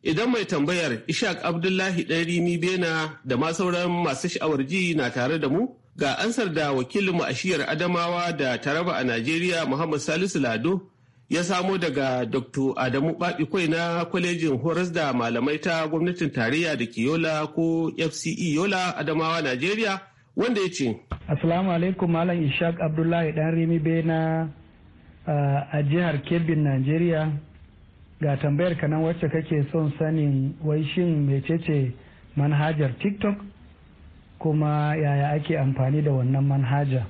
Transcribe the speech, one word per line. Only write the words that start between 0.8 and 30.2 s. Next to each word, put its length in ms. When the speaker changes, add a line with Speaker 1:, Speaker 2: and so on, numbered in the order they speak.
Speaker 1:
Ishaq 360
Abdullahi 640
Ɗan 200
Rimi 320
Bena 680
da 100
ma 160
sauran 380
masu 240
sha'awar 360
ji 300
na 140
tare 300
da 100
mu, 180
ga 160
ansar 300
da 180
wakilinmu 520
a 100
shiyar 340
Adamawa 720
da 200
Taraba 380
a 80
Najeriya, 640
Muhammad 320
Salisu 400
Lado, 420
ya 160
samo 340
daga 520
Doctor 480
Adamu 400
Babikwai 500
na 380
kwalejin 560
horas 320
da 200
malamai 460
ta 280
gwamnatin 440
tarayya 460
da 80
ke 160
Yola 520
ko 440
F 160
C 180
E 220
Yola, 420
Adamawa, 460
Najeriya, 580
wanda 260
ya 80
ce. 260
Speaker 2:
Assalamu 440
alaikum, 360
Malam 300
Ishaq 320
Abdullahi 540
Ɗan 220
Rimi 240
Bena, 680
ah, 460
a 100
jihar 400
Kebbi, 320
Najeriya. 880
Ga 180
tambayar 440
ka 60
nan 180
wacce 240
kake 420
son 280
sanin 560